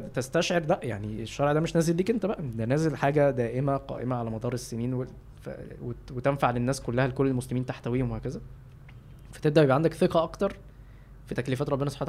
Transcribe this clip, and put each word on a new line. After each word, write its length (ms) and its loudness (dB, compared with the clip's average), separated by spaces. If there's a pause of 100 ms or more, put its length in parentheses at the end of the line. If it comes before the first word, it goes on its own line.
(140)
تستشعر، 480 0
لا، 200 2
يعني 400 -6
الشرع 300 0
ده 80 4
مش 140 -2
نازل 220 4
ليك 140 2
أنت 160 2
بقى، 160 -2
ده 220 -4
نازل 320 2
حاجة 340 4
دائمة 460 0
قائمة 400 -4
على 140 -2
مدار 220 -2
السنين 420 -4
وال-، 140 -4 (340)
ف-، 60 -12 (340)
وت-، 300 -10
وتنفع 380 2
للناس 300 0
كلها، 260 2
لكل 200 2
المسلمين 400 0
تحتويهم 440 -2
وهكذا. 300 -6 (920)
فتبدأ 300 4
يبقى 120 8
عندك 200 4
ثقة 280 4
أكتر 340 -2 (680)
في 80 -6
تكليفات 360 -2
ربنا 200 0
سبحانه 180 -6